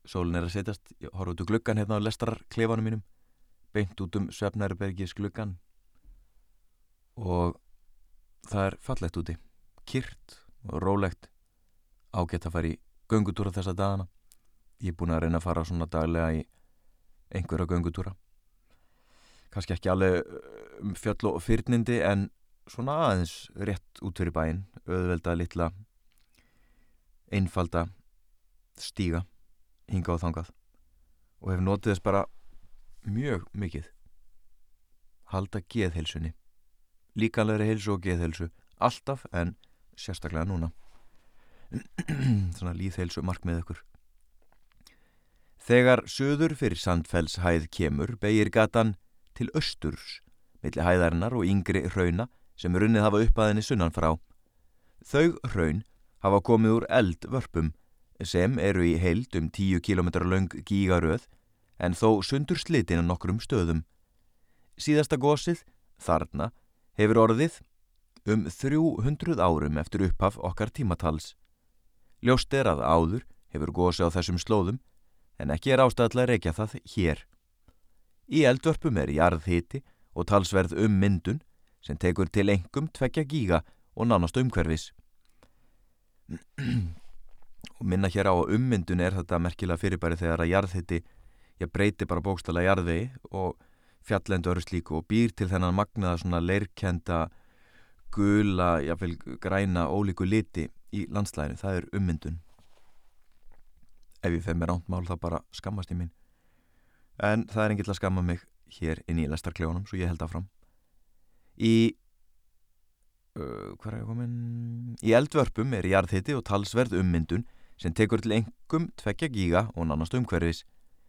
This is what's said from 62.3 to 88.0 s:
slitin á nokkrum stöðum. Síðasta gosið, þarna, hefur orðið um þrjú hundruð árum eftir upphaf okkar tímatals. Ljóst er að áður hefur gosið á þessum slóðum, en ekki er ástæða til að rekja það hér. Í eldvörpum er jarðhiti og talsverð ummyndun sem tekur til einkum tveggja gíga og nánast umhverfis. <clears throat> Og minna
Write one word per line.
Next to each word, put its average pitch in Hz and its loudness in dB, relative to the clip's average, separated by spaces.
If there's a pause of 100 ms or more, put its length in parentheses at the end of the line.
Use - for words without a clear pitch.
slitin 92 0
á - 2
nokkrum 90 -2
stöðum. 85 0 (960)
Síðasta 151 2
gosið, 147 2 (340)
þarna, 80 -2 (460)
hefur 110 8
orðið 117 2 (680)
um 104 2
þrjú 147 0 (200)
hundruð 143 0
árum 76 2
eftir 95 0
upphaf 95 0
okkar 110 -4
tímatals. 82 -2 (920)
Ljóst 123 2
er 135 4
að 80 2
áður 82 2 (280)
hefur 76 -4
gosið 87 2
á 82 -4
þessum 87 -2
slóðum, 104 2 (580)
en - -4
ekki 131 0
er 131 8
ástæða 120 2
til 123 0
að 123 2
rekja 92 2
það 107 -6 (180)
hér. 82 2 (1160)
Í 151 6
eldvörpum 135 2
er 71 0
jarðhiti 85 2 (340)
og 87 -2
talsverð 95 4 (140)
ummyndun 101 2 (420)
sem 78 -8
tekur 90 0
til 101 2
einkum 104 0
tveggja 139 -2
gíga 135 2 (320)
og - 0
nánast 95 2
umhverfis. 82 0 (1400)
<clears throat> 113 -4 (760)
Og - -6
minna 95 2